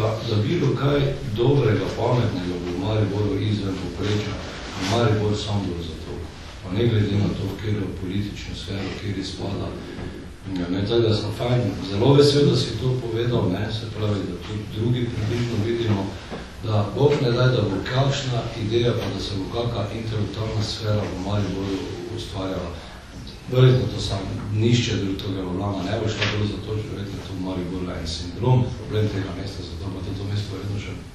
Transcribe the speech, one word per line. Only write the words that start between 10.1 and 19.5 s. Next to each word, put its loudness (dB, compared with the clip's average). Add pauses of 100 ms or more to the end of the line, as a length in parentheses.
Ja, -4
ne, 0
tako 4
da 6
sem -2
fajn, 0 (220)
zelo 4
vesel, 8
da 6
si 0
to 0
povedal, 0
ne, 0
se -4
pravi, -2
da -4
tudi -6
drugi 0
približno -2
vidimo, 2 (560)
da 2
Bog 6
ne 4
daj, 6
da 4
bo 2
kakšna 2 (120)
ideja, 2
pa 0
da -4
se -4
bo -2
kaka -2